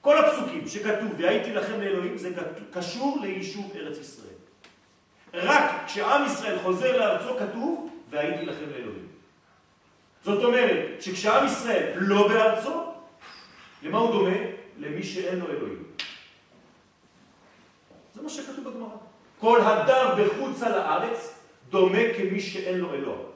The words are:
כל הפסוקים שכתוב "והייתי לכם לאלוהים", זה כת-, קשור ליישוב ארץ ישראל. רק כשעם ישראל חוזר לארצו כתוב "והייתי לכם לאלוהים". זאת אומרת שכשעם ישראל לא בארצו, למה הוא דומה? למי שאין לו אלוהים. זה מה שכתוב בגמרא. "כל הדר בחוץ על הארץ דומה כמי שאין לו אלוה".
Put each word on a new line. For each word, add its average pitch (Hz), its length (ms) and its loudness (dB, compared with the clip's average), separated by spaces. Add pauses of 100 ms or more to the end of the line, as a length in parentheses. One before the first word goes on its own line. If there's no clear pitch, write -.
כל 294 160 6
הפסוקים - 500 2
שכתוב 208 500 -4
"והייתי 202 360 0
לכם 202 280 -4
לאלוהים", 185 360 -4
זה 180 180 -8
כת-, 175 420 -10
קשור 240 440 -4
ליישוב 190 540 -8
ארץ 151 220 -10
ישראל. - 380 -18 (1000)
רק 185 520 2
כשעם 262 400 2
ישראל 180 340 -4
חוזר 185 380 2
לארצו - 420 0
כתוב 233 500 -6 (200)
"והייתי 156 360 -4
לכם 151 240 -10
לאלוהים". 98 380 -12 (1160)
זאת 202 200 0
אומרת - 580 2
שכשעם 220 440 2
ישראל - 500 0
לא 202 320 6
בארצו, 226 680 2 (920)
למה 180 120 0
הוא 233 140 4
דומה? 190 260 2 (420)
למי 147 240 -8
שאין 180 360 -4
לו 175 100 -6
אלוהים. - 340 -8 (2250)
זה - 80 -18
מה 302 80 -10
שכתוב 277 400 -12
בגמרא. 226 200 -12 (500)
"כל 233 220 8
הדר 214 540 6
בחוץ 214 480 0
על 226 100 0
הארץ - 680 -2 (300)
דומה 190 480 4
כמי 196 220 -2
שאין 185 380 -6
לו 175 160 -4
אלוה". 139 220 -6 (200)